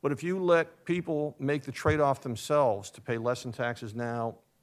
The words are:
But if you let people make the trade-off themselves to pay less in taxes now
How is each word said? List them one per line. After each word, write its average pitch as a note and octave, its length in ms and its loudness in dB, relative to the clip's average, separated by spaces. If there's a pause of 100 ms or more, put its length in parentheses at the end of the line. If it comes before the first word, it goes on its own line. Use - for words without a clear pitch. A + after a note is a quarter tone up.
But C#3+ 100 2
if C#3 100 -6
you F3+ 160 -2
let E3+ 480 2
people D#3+ 520 -2
make C#3 260 -2
the C3+ 80 -10
trade-off D3 500 2
themselves A#2+ 720 0
to - 100 -20
pay A#2 160 -2
less A#2+ 260 -2
in B2 80 -6
taxes A#2+ 420 -4
now A#2 420 -4 (260)